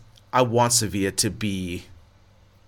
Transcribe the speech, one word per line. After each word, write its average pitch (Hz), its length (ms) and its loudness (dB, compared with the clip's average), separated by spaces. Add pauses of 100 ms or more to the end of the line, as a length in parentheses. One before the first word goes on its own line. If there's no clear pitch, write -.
(320)
I 127 100 6
want 120 300 2
Sevilla 98 400 0
to 104 180 0
be 92 540 -6 (840)